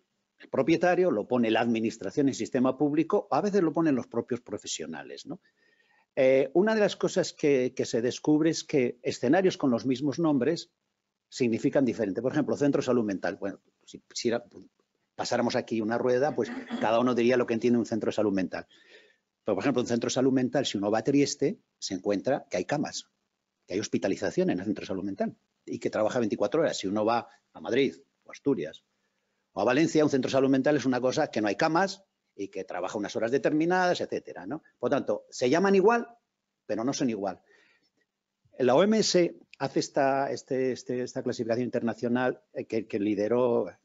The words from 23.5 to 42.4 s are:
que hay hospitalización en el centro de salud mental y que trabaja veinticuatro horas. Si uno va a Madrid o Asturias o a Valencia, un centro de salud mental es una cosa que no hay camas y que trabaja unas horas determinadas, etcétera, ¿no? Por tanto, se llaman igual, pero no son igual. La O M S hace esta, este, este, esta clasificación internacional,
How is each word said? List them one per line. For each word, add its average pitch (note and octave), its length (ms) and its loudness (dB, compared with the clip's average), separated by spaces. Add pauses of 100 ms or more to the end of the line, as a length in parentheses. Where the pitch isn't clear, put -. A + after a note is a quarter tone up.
que F2 80 -8
hay G2+ 60 0
hospitalización G#2 680 -2
en F2+ 80 -2
el F#2 60 -8
centro - 180 -4
de - 40 -12
salud F#2+ 180 -6
mental G2+ 320 -6 (300)
y A#2 120 -8
que A#2+ 120 -4
trabaja G#2+ 280 0
veinticuatro A2+ 440 0
horas. A#2+ 160 0
Si - 80 -8
uno G#2 180 0
va A2+ 240 0 (240)
a F2+ 80 -20
Madrid G#2+ 340 0 (300)
o - 60 -20
Asturias F2+ 540 -6 (680)
o F#2 80 -6
a G2+ 40 0
Valencia, D3+ 380 2
un D3 80 2
centro B2+ 180 0
de G2 40 -4
salud C3+ 160 2
mental C#3 280 2
es B2 100 -2
una B2 140 0
cosa B2+ 300 0
que - 100 -2
no G#2+ 80 2
hay G3 80 0
camas E3+ 480 0 (340)
y G2 100 -8
que F#2+ 160 -10
trabaja F2+ 340 -8
unas G2+ 180 -6
horas A2 140 -2
determinadas, E3+ 720 0
etcétera, - 440 -8
¿no? C#3+ 160 -10 (160)
Por B2 120 -2
tanto, A2 400 -2
se - 180 -2
llaman F#3+ 260 4
igual, A3+ 320 4 (600)
pero G#2+ 180 -4
no C#3 80 -2
son C3+ 160 -2
igual. G2 320 -4 (1160)
La B2 160 4
O D#3 80 6
M G#3+ 160 4
S F3+ 400 2 (200)
hace C#3 220 -2
esta, C#3 500 0
este, C3 420 -4
este, B2 300 -6
esta B2 200 -8
clasificación A#2 420 -2
internacional, A#2+ 760 -2 (100)